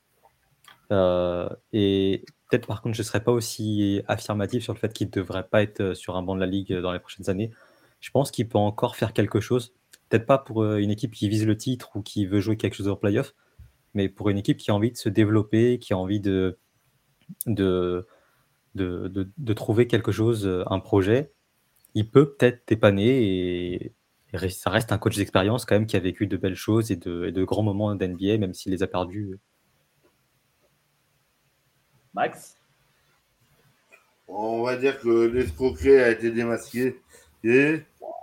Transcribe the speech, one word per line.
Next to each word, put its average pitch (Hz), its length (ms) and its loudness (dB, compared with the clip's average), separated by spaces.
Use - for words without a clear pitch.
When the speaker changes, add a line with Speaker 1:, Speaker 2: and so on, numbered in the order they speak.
Speaker 1:
Euh, 90 560 0
et 98 540 2
peut-être, - 180 0
par 110 140 -8
contre, 113 140 -4
je 107 80 -4
serais 113 200 -4
pas 120 80 2
aussi 104 760 0
affirmatif 104 560 -4
sur 107 100 -8
le - 60 -12
fait 110 120 -4
qu'il - 180 -6
devrait 92 380 -4
pas 107 140 2
être, 107 200 -2
euh, 95 120 -2
sur 90 240 -8
un 90 40 -2
banc 92 140 -4
de 95 60 -2
la 92 60 0
Ligue, 98 260 -4
euh, 90 80 -2
dans 90 100 -2
les 87 80 -6
prochaines - 300 -10
années. 104 220 -4
Je - 100 -16
pense 139 200 2
qu'il 113 180 -4
peut - 80 0
encore 104 400 0
faire 110 160 -2
quelque 107 260 0
chose. 123 340 -2
Peut-être 113 160 2
pas 135 120 4
pour, 110 260 -4
euh, 107 140 0
une 104 140 0
équipe 107 220 -6
qui 104 160 -2
vise 107 160 0
le 107 100 4
titre 127 400 -6
ou 104 60 -6
qui 101 240 -4
veut 98 160 0
jouer 107 160 -2
quelque 98 180 -2
chose 101 140 -4
en 98 80 -2
play-off, 107 360 0
mais 98 160 0
pour 101 200 -4
une 101 80 0
équipe 101 200 -2
qui - 140 -4
a 107 40 4
envie 107 160 0
de 123 60 -14
se - 100 -8
développer, 110 720 2
qui - 140 -6
a 95 40 2
envie 95 220 -2
de, 95 380 0
de, 90 600 0
de, 92 320 -4
de, 95 300 -4
de 117 160 -4
trouver 117 340 2
quelque 113 240 0
chose, 110 340 0
euh, 92 220 -2
un 95 120 -2
projet, 107 520 2
il 110 160 0
peut 147 240 6
peut-être 123 340 2
dépanner 110 560 4
et, 90 720 -2
et 92 40 -6
re-, 92 120 -2
ça - 200 -6
reste 110 220 2
un 98 60 4
coach 101 200 0
d'expérience 101 480 2
quand 104 100 2
même 107 120 2
qui 110 80 -2
a 95 40 0
vécu 92 280 -2
de 92 100 -4
belles 92 180 -2
choses 110 360 0
et 98 40 0
de, 87 300 -6
et 92 60 -4
de 92 120 0
grands 98 200 0
moments 104 320 0
d'N 92 200 -4
B 87 160 -6
A, 110 60 4
même 95 160 -2
s'il - 180 -10
les 92 120 -2
a 90 40 0
perdus. 95 520 -6
Speaker 2:
Max ? 131 440 -6
Speaker 3:
On 110 360 -4
va 127 140 -2
dire 135 220 0
que 117 280 6
l'escroquerie 127 680 4
a 123 120 6
été 117 220 0
démasquée 117 720 -4
et 139 380 4